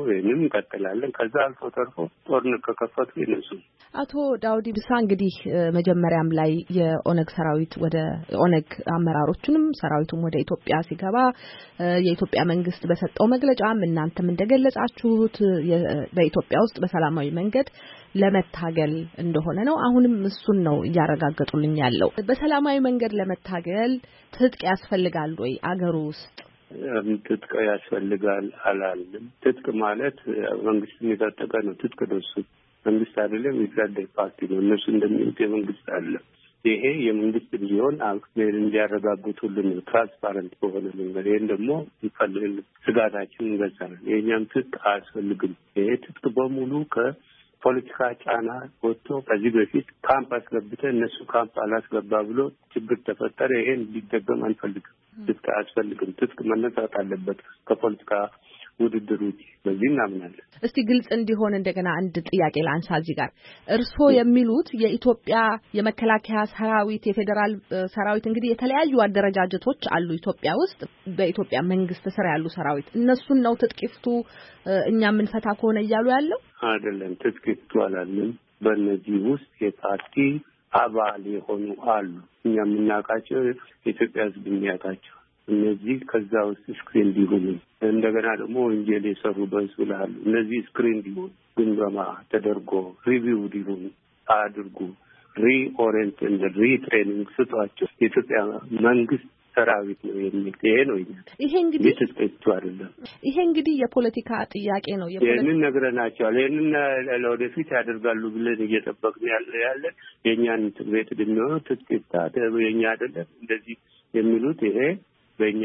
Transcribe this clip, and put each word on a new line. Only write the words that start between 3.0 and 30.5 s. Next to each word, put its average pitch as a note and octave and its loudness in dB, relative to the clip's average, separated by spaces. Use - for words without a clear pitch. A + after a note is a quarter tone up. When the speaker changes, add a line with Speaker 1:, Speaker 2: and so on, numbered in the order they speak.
Speaker 1:
ይነሱ። - -4
Speaker 2:
አቶ C#4 -6
ዳውድ A3 -2
ኢብሳ A3 -4
እንግዲህ G3 2
መጀመሪያም E3+ 2
ላይ D#3 2
የኦነግ E3 2
ሰራዊት D#3+ -2
ወደ E3 0
ኦነግ D#3+ 4
አመራሮችንም E3+ 2
ሰራዊቱም D#3 -2
ወደ E3 0
ኢትዮጵያ - -2
ሲገባ F#3+ -2
የኢትዮጵያ F3 2
መንግስት F3 0
በሰጠው F3 2
መግለጫም A#3+ 2
እናንተም E3 0
እንደገለጻችሁት A3+ 2
በኢትዮጵያ E3 2
ውስጥ A3 2
በሰላማዊ D#3+ 0
መንገድ G#3 0
ለመታገል E3+ 2
እንደሆነ E3 0
ነው። D4 2
አሁንም B3 4
እሱን G3+ 0
ነው D3+ 2
እያረጋገጡልኝ D3+ 0
ያለው። B2 2
በሰላማዊ C#4+ 2
መንገድ B3 0
ለመታገል F#3+ -2
ትጥቅ - 2
ያስፈልጋል F3+ 0
ወይ C3 -4
አገሩ F3 0
ውስጥ? - -10
Speaker 1:
ትጥቅ - -4
ያስፈልጋል G2+ 0
አላልንም። G2 -4
ትጥቅ B2+ 0
ማለት A2 -2